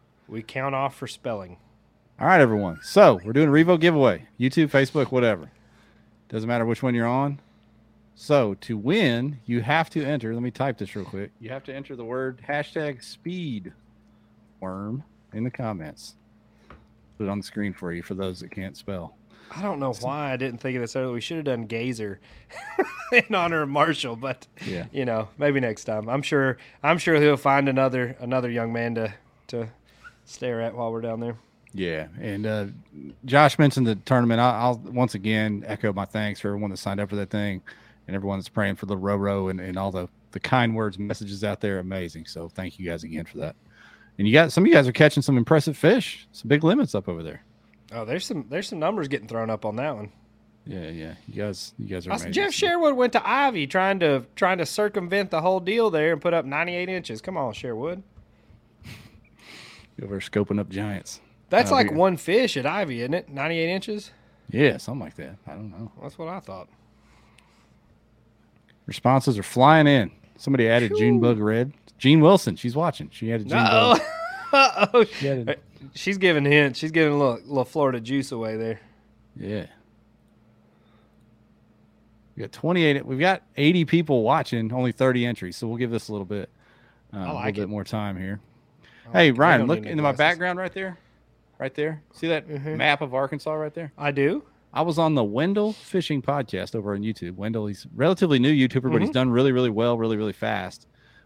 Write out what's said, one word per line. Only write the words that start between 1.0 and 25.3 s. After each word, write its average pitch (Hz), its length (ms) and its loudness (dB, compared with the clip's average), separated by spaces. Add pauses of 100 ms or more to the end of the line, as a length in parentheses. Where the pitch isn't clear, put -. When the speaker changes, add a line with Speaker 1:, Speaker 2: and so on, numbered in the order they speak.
Speaker 1:
spelling. 98 520 -10 (600)
Speaker 2:
All 135 80 -2
right, 180 140 8
everyone. 104 420 4
So 147 420 8
we're 113 100 -4
doing 151 140 6
a 139 40 2
Revo 165 260 6
giveaway. 143 480 4 (140)
YouTube, 139 300 2
Facebook, 135 420 2
whatever. 110 380 2 (800)
Doesn't 110 180 -6
matter 117 160 0
which 120 180 -2
one 123 120 0
you're 117 120 0
on. 139 320 -2 (760)
So 123 480 2
to 113 160 -6
win, 135 680 0
you 120 160 -2
have 151 300 0
to 156 140 -4
enter. 123 280 -4
Let 117 100 -6
me 123 80 -4
type 131 280 -4
this 98 180 -10
real 98 80 -8
quick. 98 340 -12
You 117 120 -16
have 131 140 -14
to 135 100 -14
enter 139 200 -14
the 117 100 -12
word 127 440 -6
hashtag 147 560 -6
speed 156 680 -10 (880)
worm 101 440 -8 (300)
in 110 100 -6
the 123 60 -4
comments. 95 680 -10 (1000)
Put 107 60 -6
it 98 60 -4
on 101 80 -4
the 95 60 -10
screen 104 300 -6
for 87 180 -10
you 87 100 -8
for 101 120 -10
those 92 260 -8
that - 100 -16
can't 95 260 -12
spell. 90 380 -12 (420)
Speaker 1:
I 175 60 -12
don't 185 180 -6
know 135 140 -4
Speaker 2:
So 107 120 -10
Speaker 1:
why 143 260 -6
I 127 40 -4
didn't 123 240 -6
think 131 160 -6
of 123 60 -4
this 117 120 -8
earlier. 131 200 -4
We 113 80 -8
should 165 160 -8
have 147 80 -6
done 123 180 -2
Gazer 113 560 -6 (480)
<laughs> - 440 -6
in 226 220 4
honor 170 280 0
of 139 80 -4
Marshall, 143 440 0
but 127 320 -10 (200)
Speaker 2:
Yeah. 90 260 -6
Speaker 1:
you 135 140 -4
know, 110 220 -2 (100)